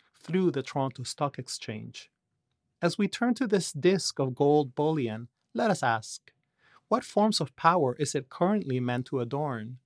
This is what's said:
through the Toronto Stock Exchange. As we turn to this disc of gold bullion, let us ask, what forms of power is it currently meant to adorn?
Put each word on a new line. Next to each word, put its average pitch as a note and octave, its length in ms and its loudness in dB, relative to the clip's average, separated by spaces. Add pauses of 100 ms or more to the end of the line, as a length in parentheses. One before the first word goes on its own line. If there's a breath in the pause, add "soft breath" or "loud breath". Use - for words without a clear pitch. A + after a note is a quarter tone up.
(240)
through F3+ 280 2
the C3+ 120 -4
Toronto C3+ 400 -4
Stock - 340 -4
Exchange. A#2 720 -12 (720)
As E3+ 160 0
we G#3 100 2
turn B3 280 0
to B3+ 120 -2
this F#3+ 260 0
disc F3+ 440 0
of C3+ 160 -2
gold C#3+ 420 2
bullion, B2+ 520 -2 (260)
let A#3 160 0
us E3+ 140 0
ask, - 480 -2 (560 soft breath)
what A#3+ 180 0
forms G#3 340 2
of D3 160 -4
power E3 440 4
is D3 160 -2
it C3 140 -4
currently F3 520 0
meant B2 240 -2
to C3 160 -4
adorn? B2 640 -6